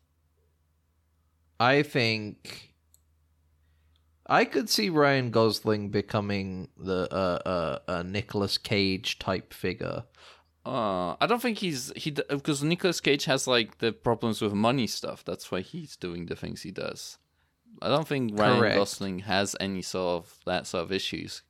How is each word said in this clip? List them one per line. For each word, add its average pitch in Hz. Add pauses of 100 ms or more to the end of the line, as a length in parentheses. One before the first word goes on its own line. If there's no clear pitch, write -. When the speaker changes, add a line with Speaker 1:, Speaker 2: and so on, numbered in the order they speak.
(1600)
Speaker 1:
I 135
think 113 (1500)
I 151
could 247
see 214
Ryan 139
Gosling 107
becoming 101 (100)
the, 92
uh, 92
uh, 82
a 87
Nicolas 98
Cage 98
type -
figure. 90 (600)
Speaker 2:
Uh, 101
I 147
don't 233
think 233
he's, 147
he -
d-, 139 (200)
'cause 143
Nicolas 175
Cage 143
has, 135
like, 120
the 113
problems 113
with 104
money 113
stuff. -
That's -
why 92
he's 160
doing 87
the 87
things -
he -
does. - (640)
I 92
don't 147
think 120
Ryan 107
Speaker 1:
Correct. 104
Speaker 2:
Gosling 98
has 98
any 95
sort 87
of, -
that 90
sort 87
of -
issues -